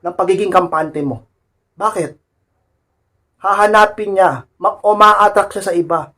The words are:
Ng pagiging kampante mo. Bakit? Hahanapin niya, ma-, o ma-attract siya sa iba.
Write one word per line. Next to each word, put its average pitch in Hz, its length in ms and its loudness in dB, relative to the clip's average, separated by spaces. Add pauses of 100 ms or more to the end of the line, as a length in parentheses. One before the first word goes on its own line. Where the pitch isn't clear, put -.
Ng 175 160 -8
pagiging 185 320 -2
kampante 160 480 -2
mo. 135 240 -8 (560)
Bakit? 202 320 -4 (1300)
Hahanapin 208 800 0
niya, 160 400 0
ma-, 202 240 -4
o 208 160 2
ma-attract 208 560 4
siya 196 160 -8
sa 175 80 -2
iba. 160 400 -4